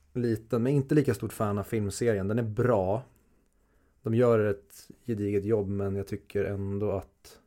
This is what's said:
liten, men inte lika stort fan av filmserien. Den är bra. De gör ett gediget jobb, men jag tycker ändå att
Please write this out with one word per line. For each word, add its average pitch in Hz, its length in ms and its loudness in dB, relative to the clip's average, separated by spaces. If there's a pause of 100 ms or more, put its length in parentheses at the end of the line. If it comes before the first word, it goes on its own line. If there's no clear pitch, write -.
(120)
liten, 117 500 -2
men 131 100 2
inte 139 220 2
lika 135 200 4
stort 107 180 -8
fan 104 260 -2
av 98 60 -4
filmserien. 104 640 -2
Den 110 100 0
är 120 40 0
bra. 110 600 0 (1000)
De 113 120 -2
gör 117 240 6
ett 104 520 -2 (160)
gediget 101 380 0
jobb, 104 240 0
men 98 280 -2
jag 98 100 -4
tycker 101 380 -4
ändå 98 480 -4
att - 540 -10